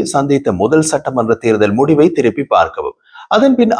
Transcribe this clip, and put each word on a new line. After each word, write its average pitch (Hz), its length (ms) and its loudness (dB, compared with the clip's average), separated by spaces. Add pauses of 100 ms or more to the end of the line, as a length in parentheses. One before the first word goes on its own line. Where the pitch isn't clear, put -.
சந்தித்த 139 480 -2
முதல் 135 380 0
சட்டமன்ற 127 440 -2
தேர்தல் 107 440 0
முடிவை 147 320 4
திருப்பி 135 340 -2
பார்க்கவும். 80 520 -2 (320)
அதன் 254 260 2
பின் 233 240 0